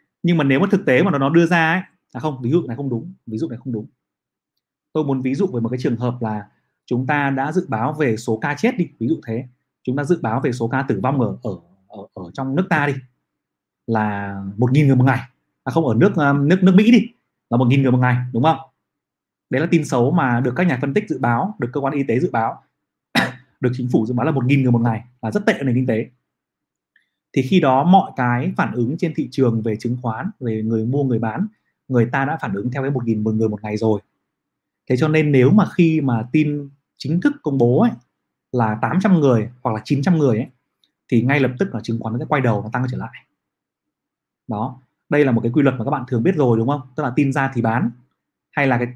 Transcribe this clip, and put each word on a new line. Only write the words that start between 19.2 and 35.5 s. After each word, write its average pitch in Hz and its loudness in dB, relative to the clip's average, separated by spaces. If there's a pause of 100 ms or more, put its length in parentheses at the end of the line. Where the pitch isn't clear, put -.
Đấy 127 0
là 165 -2
tin 160 2
xấu 127 0
mà 131 2
được 127 -2
các 185 0
nhà 135 0
phân 139 -4
tích 208 -2
dự 151 -6
báo, 131 -2
được 120 -4
cơ 147 -4
quan 135 -4
y 143 -2
tế 120 0
dự 170 -2
báo, 117 -4 (520)
<coughs> - -6
được 127 -2
chính 123 -6
phủ 113 2
dự 123 -6
báo 120 0
là 160 0
một 135 -2
nghìn 135 2
người 123 2
một 120 2
ngày 113 -2 (180)
là 110 -4
rất 202 -2
tệ 220 0
nền 131 0
kinh 127 0
tế. 117 -2 (1300)
Thì 139 0
khi 170 4
đó 135 4
mọi 185 4
cái 127 0
phản 135 -2
ứng 123 -2
trên 165 -2
thị 135 -4
trường 113 0
về 110 -2
chứng 123 -4
khoán, 123 -6 (100)
về 110 -4
người 110 -2
mua, 139 -2
người 123 0
bán, 113 -2 (420)
người 120 2
ta 135 -2
đã 151 -4
phản 113 -6
ứng 104 -4
theo 135 -4
cái 135 -2
một 131 -4
nghìn 107 -2
một 110 0
người 110 0
một 104 -6
ngày 107 -6
rồi. 107 0 (920)
Thế 127 2
cho 156 2
nên 151 2
nếu 131 6